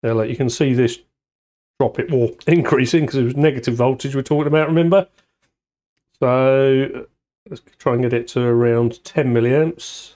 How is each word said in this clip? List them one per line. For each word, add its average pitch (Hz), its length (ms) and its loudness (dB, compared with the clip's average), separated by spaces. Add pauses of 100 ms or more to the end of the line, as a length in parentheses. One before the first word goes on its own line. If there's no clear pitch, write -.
There, 113 140 -2
like, 110 140 -2
you 120 60 -6
can 127 140 -2
see 135 240 0
this 120 260 0 (800)
drop 123 200 -2
it, - 120 -4
or 123 200 0 (160)
increasing, 151 580 2
'cause 139 100 -6
it 131 80 0
was 123 120 -2
negative 131 400 0
voltage 127 400 -2
we're 139 80 -2
talking 147 240 -2
about, 151 200 0
remember? 170 400 2 (1120)
So 135 840 2 (440)
let's - 120 -16 (160)
try - 160 -2
and 120 100 0
get 123 100 0
it 120 160 -4
to 123 120 -4
around 120 600 0
ten 139 300 -2
milliamps. 131 840 -2